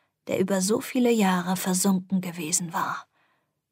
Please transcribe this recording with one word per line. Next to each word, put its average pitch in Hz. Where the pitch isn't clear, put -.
der -
über 190
so 208
viele 240
Jahre 185
versunken 185
gewesen 170
war. -